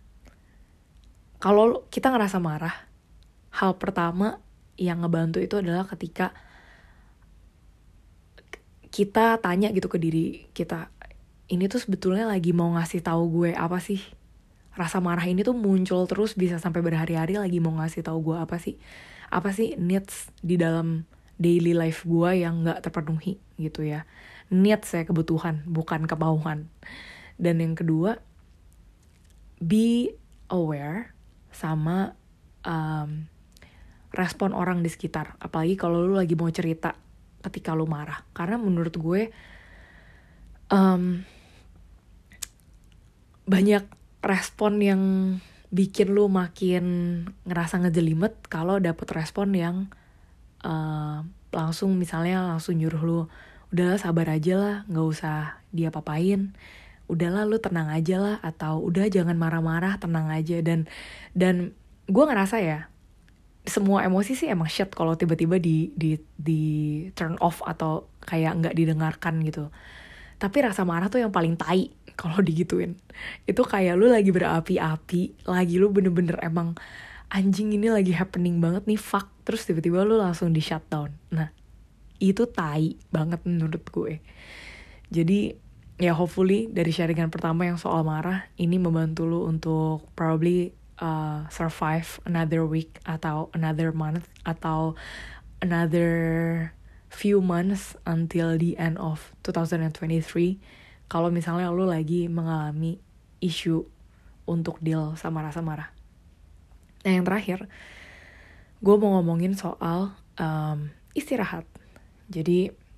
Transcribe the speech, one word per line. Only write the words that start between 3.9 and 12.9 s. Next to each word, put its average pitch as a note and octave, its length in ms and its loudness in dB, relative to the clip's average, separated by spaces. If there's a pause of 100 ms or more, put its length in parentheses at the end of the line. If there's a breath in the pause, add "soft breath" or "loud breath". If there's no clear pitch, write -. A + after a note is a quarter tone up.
yang F3 280 -2
ngebantu E3 360 0
itu F#3 160 -2
adalah F#3 320 -2
ketika - 480 -6 (2500 soft breath)
kita A3+ 480 2
tanya G3 320 0
gitu F#3+ 160 -2
ke - 80 -6
diri E3 560 -2
kita, E3 400 -8 (560)
"Ini F#3 240 0
tuh B3 80 0
sebetulnya F#3+ 480 0
lagi F3+ 240 0
mau E3+ 240 2
ngasih E3+ 320 -2